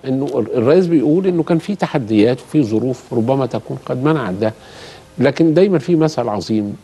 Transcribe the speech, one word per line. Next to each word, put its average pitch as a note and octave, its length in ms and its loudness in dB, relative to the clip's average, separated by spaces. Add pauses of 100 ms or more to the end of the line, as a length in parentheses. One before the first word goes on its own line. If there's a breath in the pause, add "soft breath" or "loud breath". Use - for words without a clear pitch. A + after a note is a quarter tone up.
إنه C3+ 220 -2
ال-، A#2+ 320 -2
الرئيس D#3+ 280 4
بيقول E3 400 2
إنه F3 160 0
كان E3+ 160 0
في G#3 160 -6
تحديات A#2 640 0
وفي D#3 220 0
ظروف A#2 520 -2
ربما B2+ 320 0
تكون B2+ 400 -8
قد B2+ 180 -4
منعت C#3 300 0
ده. A2 180 -2 (680 loud breath)
لكن D3 360 2
دايمًا F#3 240 4
في E3+ 180 0
مثل D3+ 320 0
عظيم، G#2 560 -4